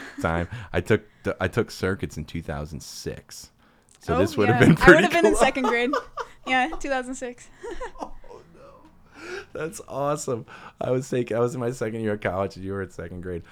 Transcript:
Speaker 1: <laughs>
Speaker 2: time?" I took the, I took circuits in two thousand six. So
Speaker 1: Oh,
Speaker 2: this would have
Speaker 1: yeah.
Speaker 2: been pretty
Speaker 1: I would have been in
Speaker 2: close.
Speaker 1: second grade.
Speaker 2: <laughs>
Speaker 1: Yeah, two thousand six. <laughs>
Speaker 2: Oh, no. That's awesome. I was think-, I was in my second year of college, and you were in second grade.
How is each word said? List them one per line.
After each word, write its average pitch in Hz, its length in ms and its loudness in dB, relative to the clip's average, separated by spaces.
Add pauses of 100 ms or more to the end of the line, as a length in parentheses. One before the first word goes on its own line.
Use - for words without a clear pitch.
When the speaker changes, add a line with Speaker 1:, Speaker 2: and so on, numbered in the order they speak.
Speaker 1:
<laughs> - 140 -10
Speaker 2:
time?" 85 240 0 (260)
I - 80 0
took 107 220 2 (220)
the, 98 160 -4
I 92 80 0
took - 240 -2
circuits 92 460 -4
in 78 60 -8
two 82 180 -8
thousand 76 420 -8
six. - 680 -14 (500)
So - 140 -4
Speaker 1:
Oh, 247 40 4
Speaker 2:
this - 180 2
would - 120 4
have 247 120 4
Speaker 1:
yeah. 233 80 10
Speaker 2:
been 160 80 10
pretty - 160 10
Speaker 1:
I - 40 12
would 330 80 8
have 330 80 2
been 339 140 4
in - 60 6
Speaker 2:
close. - 120 2
Speaker 1:
second 269 200 2
grade. 247 260 2 (280)
Speaker 2:
<laughs> - 280 -16
Speaker 1:
Yeah, 262 220 2 (100)
two 294 100 -6
thousand 262 280 -4
six. 247 320 -12 (160)
<laughs> 427 360 -10
Speaker 2:
Oh, - 120 -10 (420)
no. - 840 -18 (120)
That's - 360 -8
awesome. 143 580 -4 (340)
I 127 120 -2
was 131 160 -2
think-, 123 240 -2
I 113 80 0
was 120 140 2
in 127 60 -6
my 120 120 -2
second 113 300 -4
year 107 100 0
of 107 80 -4
college, 95 340 -2
and 92 100 -12
you 95 80 -6
were 98 100 -6
in 92 80 -8
second 87 320 -12
grade. 85 300 -8